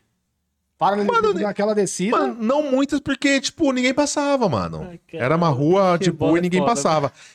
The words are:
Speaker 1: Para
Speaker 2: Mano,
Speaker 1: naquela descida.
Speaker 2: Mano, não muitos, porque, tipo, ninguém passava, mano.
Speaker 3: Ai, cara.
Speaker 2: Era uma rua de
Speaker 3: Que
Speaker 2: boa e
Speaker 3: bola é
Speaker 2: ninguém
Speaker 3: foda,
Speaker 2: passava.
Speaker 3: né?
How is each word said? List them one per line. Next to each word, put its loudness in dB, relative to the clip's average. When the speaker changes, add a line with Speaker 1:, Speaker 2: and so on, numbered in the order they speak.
Speaker 1:
Para 0
Speaker 2:
Mano, 2
Speaker 1:
naquela -2
descida. -2
Speaker 2:
Mano, -2
não 0
muitos, 0
porque, 0
tipo, -2
ninguém 0
passava, 0
mano. -4
Speaker 3:
Ai, -18
cara. -6
Speaker 2:
Era 2
uma 2
rua 2
de 0
Speaker 3:
Que -2
Speaker 2:
boa 0
e 4
Speaker 3:
bola 4
é -2
Speaker 2:
ninguém 0
Speaker 3:
foda, 2
Speaker 2:
passava. 0
Speaker 3:
né? -20